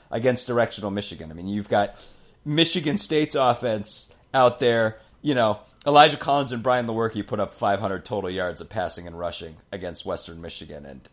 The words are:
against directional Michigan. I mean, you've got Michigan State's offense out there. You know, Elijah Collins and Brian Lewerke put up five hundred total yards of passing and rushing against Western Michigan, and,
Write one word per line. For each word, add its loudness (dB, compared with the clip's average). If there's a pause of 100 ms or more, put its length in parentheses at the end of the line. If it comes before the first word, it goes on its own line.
(100)
against 0
directional 0
Michigan. -8
I -14
mean, -10
you've -6
got 2 (460)
Michigan 0
State's 0
offense 0 (240)
out 4
there. 2 (220)
You 0
know, 2 (260)
Elijah 8
Collins 0
and -6
Brian 2
Lewerke -2
put -4
up -2
five 0
hundred -4
total -4
yards -4
of -16
passing -6
and -14
rushing -8 (160)
against -10
Western -8
Michigan, -14
and, -20